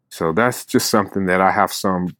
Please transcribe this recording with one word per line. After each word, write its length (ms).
So 220
that's 340
just 240
something 380
that 120
I 120
have 200
some 480